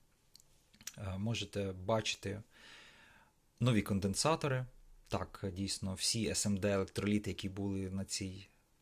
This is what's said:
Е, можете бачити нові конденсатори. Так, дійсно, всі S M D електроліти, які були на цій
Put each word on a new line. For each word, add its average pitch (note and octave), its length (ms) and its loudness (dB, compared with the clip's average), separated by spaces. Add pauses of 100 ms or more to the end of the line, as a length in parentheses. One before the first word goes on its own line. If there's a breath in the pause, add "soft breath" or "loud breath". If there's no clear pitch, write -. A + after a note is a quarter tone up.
(1000)
Е, F#2+ 200 -6
можете G2+ 540 -2
бачити G2 680 0 (1160 loud breath)
нові A#2+ 220 6
конденсатори. B2+ 840 2 (420)
Так, - 440 -4
дійсно, F#2+ 420 -2
всі - 340 0
S F#2 200 2
M G2+ 120 2
D G2+ 80 4
електроліти, G2+ 600 2
які F#2+ 180 -4
були G2 420 -2
на F#2+ 140 -2
цій F#2+ 440 -6 (340)